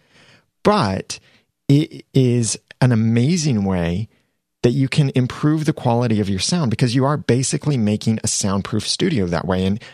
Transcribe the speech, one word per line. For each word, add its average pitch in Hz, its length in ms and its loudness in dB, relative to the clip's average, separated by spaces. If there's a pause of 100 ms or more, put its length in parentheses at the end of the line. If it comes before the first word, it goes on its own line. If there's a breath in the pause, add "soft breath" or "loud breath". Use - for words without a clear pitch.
(600 soft breath)
but 143 580 0 (480 soft breath)
it 143 460 0
is 120 460 2 (200)
an 127 120 4
amazing 117 720 2
way 92 440 -2 (540)
that 120 100 4
you 135 160 0
can 139 280 2
improve 147 500 0
the 156 80 0
quality 117 460 0
of 98 100 -2
your 95 100 -2
sound, 165 300 -2
because 110 240 0
you 131 100 2
are 143 140 0
basically 139 580 -2
making 107 480 0
a - 40 -2
soundproof 101 600 -4
studio 147 380 0
that 85 220 -2
way. 92 180 0
And 101 160 -2 (120)